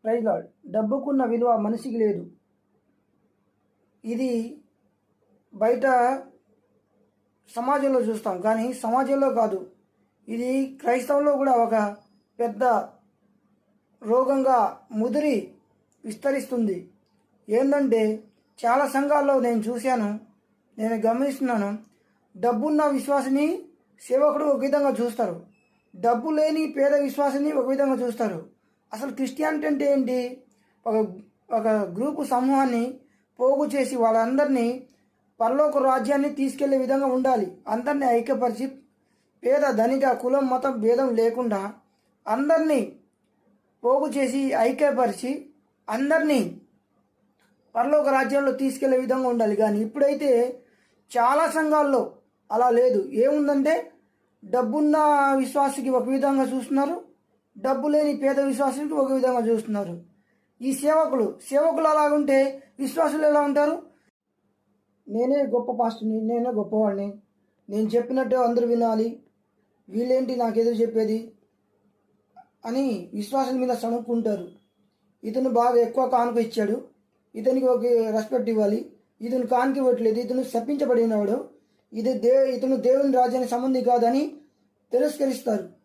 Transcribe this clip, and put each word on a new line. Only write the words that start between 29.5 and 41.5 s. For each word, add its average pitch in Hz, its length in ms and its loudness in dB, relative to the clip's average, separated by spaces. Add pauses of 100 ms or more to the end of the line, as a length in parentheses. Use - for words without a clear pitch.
అంటే 285 260 0
ఏంటి? 254 500 -2 (440)
ఒక, 220 100 0 (560)
ఒక 220 160 -2
గ్రూపు 214 540 -2
సమూహాన్ని 262 800 0 (400)
పోగు 277 260 2
చేసి 269 300 -2
వాళ్ళందరినీ 240 880 0 (540)
పరలోక 277 380 2
రాజ్యాన్ని 262 560 2
తీసుకెళ్లే 269 440 0
విధంగా 269 280 0
ఉండాలి. 254 500 0 (120)
అందరినీ 262 380 -2
ఐక్యపరిచి, 240 600 0 (800)
పేద 285 200 4 (100)
ధనిక, 254 380 2
కులం, 262 340 0
మతం 254 340 -2
భేదం 240 340 2
లేకుండా 226 580 -2 (560)